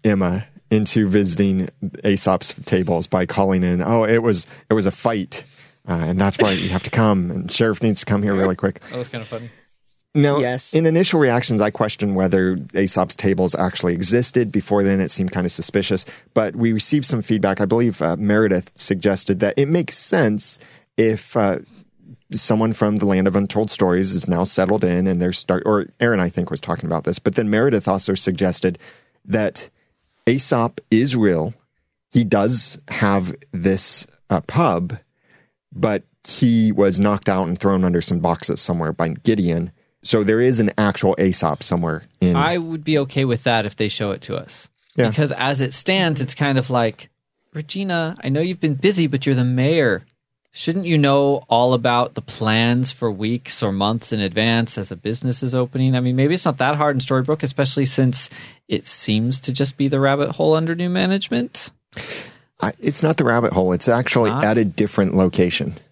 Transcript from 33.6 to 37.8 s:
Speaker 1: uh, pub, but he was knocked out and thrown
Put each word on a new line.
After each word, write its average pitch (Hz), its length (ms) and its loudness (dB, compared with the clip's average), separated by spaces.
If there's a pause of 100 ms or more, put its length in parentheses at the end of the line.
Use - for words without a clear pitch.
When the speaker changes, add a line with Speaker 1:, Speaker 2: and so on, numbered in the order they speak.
Speaker 1:
uh, 90 100 0
pub, 92 580 -2 (760)
but 110 320 -2 (220)
he 113 460 2
was 95 260 2
knocked 101 300 0
out 95 200 0
and 90 100 -4
thrown 98 260 0